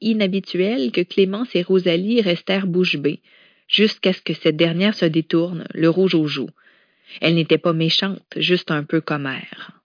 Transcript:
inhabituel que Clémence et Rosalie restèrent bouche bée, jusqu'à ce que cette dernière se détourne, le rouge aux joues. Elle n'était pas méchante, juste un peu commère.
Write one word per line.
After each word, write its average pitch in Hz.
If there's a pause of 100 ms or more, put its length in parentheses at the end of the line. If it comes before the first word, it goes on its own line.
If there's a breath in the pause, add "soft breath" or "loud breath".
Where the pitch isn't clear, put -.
inhabituel 214
que 185
Clémence 196
et 175
Rosalie 190
restèrent 190
bouche 175
bée, 147 (480 soft breath)
jusqu'à 202
ce -
que -
cette 156
dernière 170
se 180
détourne, 165
le 165
rouge 180
aux 156
joues. 143 (720 loud breath)
Elle 170
n'était 160
pas 175
méchante, 160 (120)
juste 175
un 147
peu 156
commère. - (140)